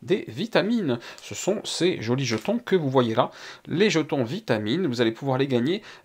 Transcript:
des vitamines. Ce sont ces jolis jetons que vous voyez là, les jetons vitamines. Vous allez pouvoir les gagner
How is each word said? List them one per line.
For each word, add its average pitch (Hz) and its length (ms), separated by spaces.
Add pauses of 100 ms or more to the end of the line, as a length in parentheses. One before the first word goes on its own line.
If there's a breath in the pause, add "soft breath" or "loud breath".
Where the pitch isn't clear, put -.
des 180 260
vitamines. 165 720 (240 loud breath)
Ce - 120
sont 202 300
ces - 360
jolis 123 240
jetons 117 340
que - 160
vous 156 140
voyez 123 260
là, 131 160 (360 loud breath)
les 202 240
jetons 147 340
vitamines. 123 640
Vous 120 160
allez 113 100
pouvoir 131 240
les 135 100
gagner 131 360 (220 loud breath)